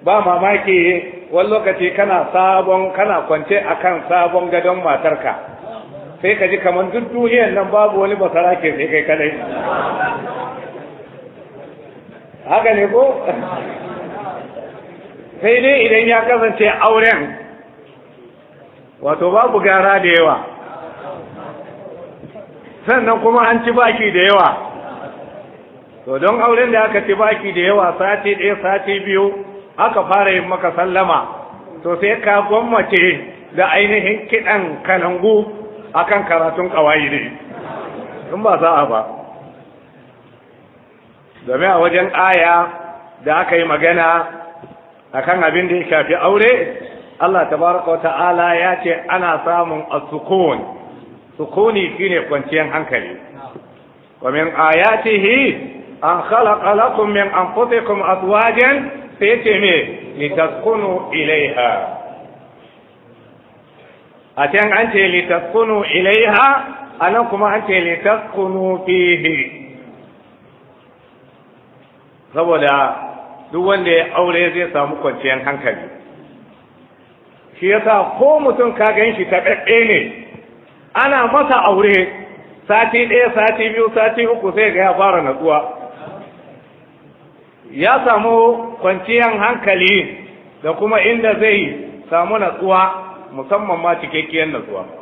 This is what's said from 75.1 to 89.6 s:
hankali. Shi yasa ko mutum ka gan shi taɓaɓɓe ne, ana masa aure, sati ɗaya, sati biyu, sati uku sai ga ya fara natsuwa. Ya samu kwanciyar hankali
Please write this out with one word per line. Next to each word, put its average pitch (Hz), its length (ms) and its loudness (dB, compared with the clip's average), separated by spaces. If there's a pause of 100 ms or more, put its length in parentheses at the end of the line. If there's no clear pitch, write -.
hankali. 131 440 -4 (1700)
Shi 180 80 0
yasa 208 500 2
ko 294 220 6
mutum 247 360 2
ka 214 160 4
gan 214 240 0
shi 185 80 -4
taɓaɓɓe 190 540 2 (100)
ne, 196 100 2 (960)
ana 262 320 2
masa 269 380 2
aure, 202 320 4 (720)
sati 226 380 2
ɗaya, 240 280 2
sati 220 360 2
biyu, 226 240 0
sati 220 320 2
uku 196 280 -2
sai 214 180 2
ga 180 100 0
ya 190 120 2
fara 185 280 2
natsuwa. 151 360 0 (2250)
Ya 151 320 2
samu 233 760 2
kwanciyar 226 580 0
hankali 196 800 0 (440)